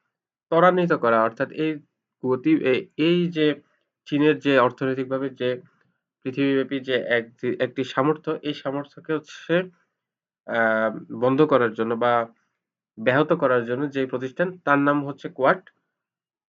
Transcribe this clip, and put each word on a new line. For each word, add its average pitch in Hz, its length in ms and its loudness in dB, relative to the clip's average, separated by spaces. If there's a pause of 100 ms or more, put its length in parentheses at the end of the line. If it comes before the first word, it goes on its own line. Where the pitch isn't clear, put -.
(480)
ত্বরান্বিত 175 440 4
করা, 117 300 2
অর্থাৎ 117 280 -2
এই 156 280 -4 (480)
গতি-, 127 360 2
এ-, 127 240 0 (100)
এই 170 320 2
যে 151 320 0 (440)
চীনের 147 340 2
যে 139 200 2
অর্থনৈতিকভাবে 131 720 -2
যে 127 300 -4 (600)
পৃথিবীব্যাপী 135 580 -2
যে 127 140 -4
এক-, 117 360 -2 (120)
যে 123 180 -4
একটি 127 240 -2
সামর্থ্য, 151 460 -2 (120)
এই 147 120 -6
সামর্থ্যকে 143 580 -8
হচ্ছে, 165 500 -2 (840)
আহ, 110 680 0
বন্ধ 131 280 2
করার 123 320 2
জন্য 113 200 -2
বা 117 340 0 (720)
ব্যাহত 131 320 2
করার 127 340 2
জন্য 131 240 -4
যে 135 160 -4
প্রতিষ্ঠান, 131 520 -6
তার 143 200 0
নাম 143 280 0
হচ্ছে 143 220 -12
কোয়াড। 156 420 0 (800)